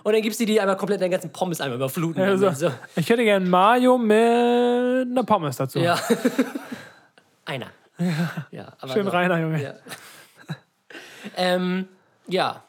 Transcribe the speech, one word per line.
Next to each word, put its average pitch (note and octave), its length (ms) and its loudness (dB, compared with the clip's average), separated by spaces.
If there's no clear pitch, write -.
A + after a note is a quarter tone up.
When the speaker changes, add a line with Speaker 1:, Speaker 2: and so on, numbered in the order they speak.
Speaker 1:
und G#3+ 100 0
dann A3 80 4
gibt's A3 180 -2
die, A#3+ 80 -2
die G#3+ 140 2
einmal G3 160 0
komplett G3 240 -4
deinen F3+ 100 0
ganzen F3+ 220 -4
Pommes F3 300 -4
einmal C3 140 -4
überfluten D#3 460 -2
Speaker 2:
Ja, G3 140 2
Speaker 1:
damit, F#3 220 2
Speaker 2:
so, D#3+ 100 0
Speaker 1:
so. B2+ 60 -4
Speaker 2:
„Ich E3+ 120 0
hätte A#3 160 4
gern G3 240 2
Mayo A#3+ 480 6
mit A3 220 4
einer A#3+ 1040 2
Pommes E3 320 0
dazu.“ C3+ 220 -4
Speaker 1:
Ja. E3+ 260 2
<laughs> - 1400 -6
Einer. A#2+ 220 -8
Speaker 2:
Ja. E3+ 320 -2
Speaker 1:
Ja, - 300 -16
aber C3+ 120 -10
Speaker 2:
Schön G3+ 140 0
Speaker 1:
doch. - 60 -4
Speaker 2:
reiner F3+ 280 2
Junge. D#3+ 220 -2
Speaker 1:
Ja. - 160 -10
<laughs> - 60 -20
Ähm, F3+ 520 0
ja, E3+ 400 -2